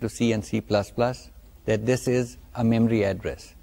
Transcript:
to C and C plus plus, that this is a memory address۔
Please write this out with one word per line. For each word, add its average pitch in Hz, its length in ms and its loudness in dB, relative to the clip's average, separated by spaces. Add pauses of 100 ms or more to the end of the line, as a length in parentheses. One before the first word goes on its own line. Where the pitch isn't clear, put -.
to 117 60 -4 (140)
C 117 100 2
and 110 80 0
C 107 200 -4 (120)
plus 101 280 0
plus, 123 140 0 (560)
that 110 140 0
this 123 300 0
is 123 100 2 (360)
a 117 160 4
memory 113 280 4
address۔ - 420 -4 (160)